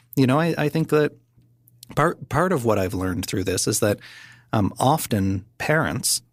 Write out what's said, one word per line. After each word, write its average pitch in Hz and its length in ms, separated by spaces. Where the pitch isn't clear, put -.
You 135 100
know, 131 120
I, 165 180
I 151 120
think 160 220
that 151 220
part, 160 340
part 180 240
of 131 120
what 107 140
I've 92 160
learned 92 320
through 98 180
this 92 220
is 117 140
that, 104 180
um, 107 260
often 101 680
parents 139 640